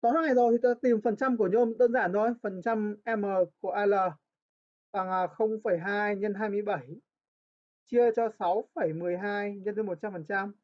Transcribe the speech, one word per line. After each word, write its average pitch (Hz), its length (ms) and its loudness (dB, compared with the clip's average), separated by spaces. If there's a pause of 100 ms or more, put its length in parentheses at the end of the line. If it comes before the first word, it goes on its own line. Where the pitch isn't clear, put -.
Có 233 120 2
thằng 320 80 2
này 294 140 2
rồi 240 180 4
thì 240 100 4
ta 247 60 6 (120)
tìm 233 220 4
phần 226 120 0
trăm 254 220 0
của 202 140 2
nhôm 226 260 2
đơn 240 160 4
giản 208 200 0
thôi. 214 200 2 (100)
Phần 190 200 -8
trăm 214 320 -2 (220)
M 202 80 -2 (340)
của 190 120 -6
Al 202 220 2 (960)
bằng, 185 180 -4
à, 185 180 0
không 220 360 -2
phẩy 185 160 0
hai 202 360 -2
nhân 202 180 -4
hai 208 160 -4
mươi 202 120 -2
bảy 170 340 -6 (920)
chia 240 300 4
cho 233 140 0 (100)
sáu 190 360 0
phẩy 175 180 0
mười 175 240 -2
hai 202 380 -4
nhân 196 200 -6
với 214 80 -2
một 185 180 -4
trăm 208 120 -8
phần 170 140 -8
trăm. 202 260 -4 (100)